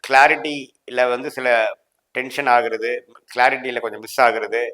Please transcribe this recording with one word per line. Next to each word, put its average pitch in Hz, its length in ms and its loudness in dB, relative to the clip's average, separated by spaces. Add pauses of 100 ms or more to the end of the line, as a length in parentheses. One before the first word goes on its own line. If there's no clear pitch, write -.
கிளாரிட்டி 151 480 4 (360)
இல்ல 123 220 2
வந்து 135 240 -6
சில 127 100 -2 (680)
டென்ஷன் 131 380 -2
ஆகுறது, 113 360 -2 (420)
கிளாரிட்டியில 127 520 0
கொஞ்சம் 107 200 -10
மிஸ் - 220 -4
ஆகுறது 110 340 -2 (120)